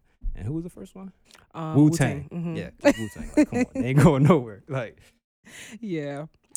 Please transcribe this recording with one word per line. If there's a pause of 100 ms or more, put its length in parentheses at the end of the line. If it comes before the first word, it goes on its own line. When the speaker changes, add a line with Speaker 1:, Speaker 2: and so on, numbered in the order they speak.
(340)
Speaker 1:
And
who
was
the
first
one? (420)
Speaker 2:
Uh,
Speaker 1:
Wu-Tang.
Speaker 2:
Wu-Tang,
mm-hmm.
Speaker 1:
Yeah, (280)
Wu-Tang.
Like,
come
on,
they
ain't
going
<laughs>
nowhere.
Like, (840)
Speaker 2:
Yeah. (300)